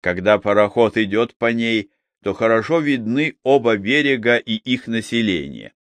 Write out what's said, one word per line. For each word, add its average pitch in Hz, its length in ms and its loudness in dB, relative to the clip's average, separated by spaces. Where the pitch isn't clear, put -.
Когда 92 360 2
пароход 104 580 2
идет 110 380 -2
по 117 180 -2
ней, 113 380 -2
то 101 100 -4
хорошо 113 460 0
видны 139 640 -2
оба 127 340 2
берега 120 600 0
и 113 180 -4
их 123 320 -4
население. 92 880 -4